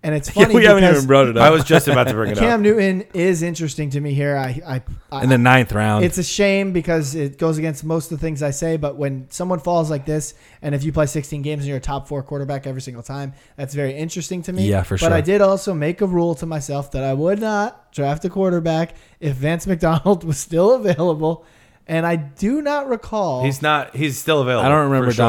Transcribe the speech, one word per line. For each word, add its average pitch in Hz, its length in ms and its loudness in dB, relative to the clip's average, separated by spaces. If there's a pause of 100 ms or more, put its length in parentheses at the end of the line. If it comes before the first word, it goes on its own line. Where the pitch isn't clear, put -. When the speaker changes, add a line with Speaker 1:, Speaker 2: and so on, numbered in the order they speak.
Speaker 1:
And 156 120 -2
it's 143 140 -4
Speaker 2:
<laughs> - 80 -6
Yeah, 202 80 8
Speaker 1:
funny 220 120 4
Speaker 2:
we 220 100 8
haven't 196 160 8
Speaker 1:
because 170 160 8
Speaker 2:
even 135 100 0
brought 135 180 8
it 113 100 0
up. 117 60 6
Speaker 3:
I 147 80 10
was 160 140 4
just 160 240 4
about 127 180 4
to 131 80 -2
bring 107 160 -2
it 104 80 -2
Speaker 1:
Cam 233 220 2
Speaker 3:
up. - 0 -
Speaker 1:
Newton 202 440 2 (100)
is 175 280 0
interesting 156 480 -4
to 143 100 -4
me 147 140 -4
here. 143 220 0
I, 131 280 -4
I, 131 180 -6 (280)
I 135 140 -6
Speaker 2:
In 131 60 2
the 131 80 6
ninth 123 340 4
round. 107 320 2
Speaker 1:
It's - 140 -2
a 180 40 -2
shame 196 500 0
because 160 440 -2
it 139 220 -6
goes 160 200 0
against 156 240 -6
most 160 300 -4
of 151 60 -8
the 160 60 -6
things 156 180 -6
I 143 80 -2
say, 160 260 -4
but 147 200 -6
when 135 340 -6
someone 180 280 -4
falls 165 320 0
like 139 160 -6
this, 151 280 -6 (280)
and 147 140 -4
if 135 80 -4
you 156 80 -4
play 156 140 2
sixteen 143 360 -6
games 147 200 -6
and 143 60 -6
you're 135 100 -6
a - 20 -6
top 139 260 -8
four 139 160 -8
quarterback 139 460 -8
every 131 140 -10
single 120 200 -14
time, 139 300 -12 (240)
that's 139 180 -10
very 139 220 -4
interesting 170 460 -8
to 180 100 -10
me. 185 160 0
Speaker 2:
Yeah, 101 160 2
for 95 140 -4
Speaker 1:
But 165 140 2
I 165 40 2
Speaker 2:
sure. 160 60 0
Speaker 1:
did 196 180 0
also 196 340 0
make 160 280 -4
a 202 40 0
rule 170 300 0
to 165 100 -10
myself 143 460 -8
that 131 100 -6
I 135 120 -2
would 175 260 0
not 214 500 -6
draft 156 360 -4
a 175 40 -2
quarterback 170 640 -2 (240)
if 143 160 -4
Vance 151 320 -4
McDonald 170 580 0
<laughs> 160 60 -4
was 139 80 -2
still 185 360 2
available, 165 720 -2 (440)
and 165 180 -2
I 170 100 0
do 196 460 -4
not 285 240 -2
recall 202 580 -4
Speaker 3:
He's 139 180 -2
not. 151 340 0
He's 143 220 -4
still 156 240 0
available, 123 240 2
Speaker 2:
I - 20 4
don't 147 160 4
remember 135 240 2
Speaker 3:
for 120 60 0
sure. 117 140 2